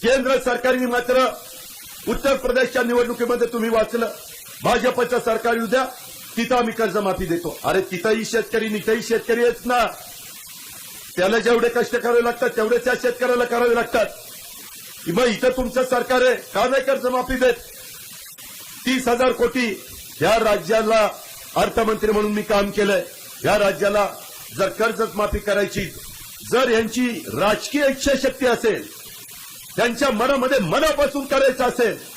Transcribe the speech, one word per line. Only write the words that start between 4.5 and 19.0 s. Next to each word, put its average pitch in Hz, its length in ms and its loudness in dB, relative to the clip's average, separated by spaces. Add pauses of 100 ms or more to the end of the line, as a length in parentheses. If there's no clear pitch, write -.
भाजपचं 240 560 2
सरकार 226 340 0
येऊ 226 120 -2
द्या, 254 200 2 (520)
तिथं 233 180 2
आम्ही 233 180 2
कर्जमाफी 196 520 0
देतो. 165 380 -2
अरे 170 180 2
तिथंही 214 440 0
शेतकरी, 220 400 0
इथंही 220 380 0
शेतकरी 233 380 2
आहेत 233 240 2
ना, 240 220 2 (1300)
त्याला 196 220 2
जेवढे 233 300 4
कष्ट 240 260 0
करावे 240 280 2
लागतात 240 260 0
तेवढेच 233 340 0
त्या 247 180 2
शेतकऱ्याला 247 420 0
करावे 240 320 2
लागतात. 233 300 2 (1000)
मग 185 160 2
इथं 240 260 2
तुमचं 254 340 0
सरकार 247 420 2
आहे, 254 100 6
का 214 320 0
नाही 262 160 2
कर्जमाफी 254 520 0
देत? 247 180 4 (1300)
तीस 254 220 0